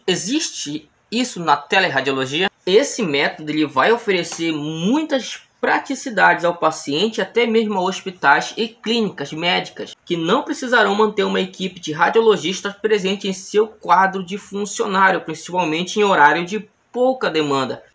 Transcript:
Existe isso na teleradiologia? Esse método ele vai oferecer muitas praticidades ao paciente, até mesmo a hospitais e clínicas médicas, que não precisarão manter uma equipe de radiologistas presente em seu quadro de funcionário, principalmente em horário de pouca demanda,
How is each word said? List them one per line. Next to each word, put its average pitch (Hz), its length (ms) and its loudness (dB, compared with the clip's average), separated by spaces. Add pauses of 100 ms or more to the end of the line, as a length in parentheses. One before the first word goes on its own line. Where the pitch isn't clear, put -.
Existe 175 800 -4 (220)
isso 233 280 -2
na 160 160 2
teleradiologia? 139 920 0 (160)
Esse 233 380 2
método 151 480 -2
ele 156 120 0
vai 139 280 2
oferecer 175 600 -2
muitas 180 840 -2 (240)
praticidades 226 800 0
ao 170 120 0
paciente, 160 680 -2
até 240 240 0
mesmo 220 320 2
a 180 60 0
hospitais 180 760 0
e 226 100 -2
clínicas 214 640 -4
médicas, 175 720 -4
que 170 140 -4
não 180 240 2
precisarão 233 540 0
manter 208 300 2
uma 190 140 0
equipe 185 400 -6
de 151 120 -8
radiologistas 190 840 2
presente 196 540 -2
em 190 60 -4
seu 214 340 0
quadro 185 580 2
de 196 140 -8
funcionário, 196 840 0
principalmente 170 800 -4
em 208 40 4
horário 165 400 6
de 208 240 -6 (240)
pouca 247 380 0
demanda, 139 540 -2 (100)